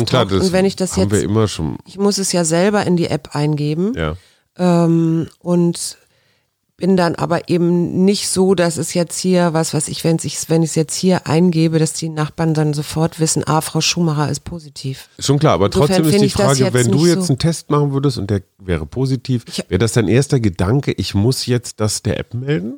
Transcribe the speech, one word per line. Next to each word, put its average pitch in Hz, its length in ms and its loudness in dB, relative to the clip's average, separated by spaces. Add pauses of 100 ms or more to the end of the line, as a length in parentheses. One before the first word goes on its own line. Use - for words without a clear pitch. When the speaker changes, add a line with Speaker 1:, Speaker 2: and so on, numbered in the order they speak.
Speaker 1:
auftaucht. - 40 -2
Speaker 2:
klar, 120 180 2
das 92 200 2
Speaker 1:
Und 175 60 0
wenn 185 120 2
ich 196 120 -2
das 185 200 -4
Speaker 2:
haben 98 140 0
wir 104 80 2
Speaker 1:
jetzt, - 100 0
Speaker 2:
immer 107 200 2
schon. 76 280 -4 (100)
Speaker 1:
ich - 120 -14
muss 202 180 2
es 196 160 -4
ja 175 140 0
selber 185 400 2
in 180 100 2
die 170 120 0
App - 280 -6
eingeben. 151 580 -2
Speaker 2:
Ja. 80 220 -4 (400)
Speaker 1:
Ähm, 165 680 2 (140)
und 175 580 -2 (800)
bin 185 200 2
dann 170 160 2
aber 151 340 -4
eben 175 560 0
nicht 196 240 0
so, 185 260 2
dass 170 220 0
es - 160 -6
jetzt 170 260 -2
hier, 175 360 2
was 160 180 0
weiß 147 160 -2
ich, - 160 -8
wenn's 165 220 0
ich, - 240 -8
wenn 165 120 4
ich's 160 120 -2
jetzt 160 200 -2
hier 185 320 0
eingebe, 160 520 2
dass 156 160 0
die 165 160 -8
Nachbarn 156 420 -2
dann 151 220 0
sofort 156 440 -2
wissen, 156 280 0
ah, 156 160 0
Frau - 180 -4
Schumacher 151 500 0
ist 139 140 -6
positiv. 147 640 -12 (100)
Speaker 2:
Schon 139 200 0
klar, 135 160 4
aber 98 120 4
Speaker 1:
Insofern 139 220 2
Speaker 2:
trotzdem 185 160 2
ist 156 60 4
Speaker 1:
finde 202 100 4
Speaker 2:
die 143 60 6
Speaker 1:
ich - 80 -2
das 202 100 2
Speaker 2:
Frage, 139 200 4
Speaker 1:
jetzt 117 100 2
Speaker 2:
wenn 123 180 2
du 139 60 4
Speaker 1:
nicht 170 160 4
Speaker 2:
jetzt 185 140 0
Speaker 1:
so 143 40 2
Speaker 2:
einen 127 60 2
Test - 320 -2
machen 147 240 2
würdest 139 240 0
und 98 100 -6
der 101 140 0 (160)
wäre 87 260 -4
positiv, 127 640 -2
Speaker 1:
Ich - 220 -10
Speaker 2:
wäre 90 80 0
das 113 140 0
dein 110 160 2
erster 135 300 2
Gedanke, 107 540 0
ich - 220 -6
muss 110 320 0
jetzt 120 340 -4
das 107 220 -2
der 95 180 -2
App - 140 -10
melden? 156 440 -4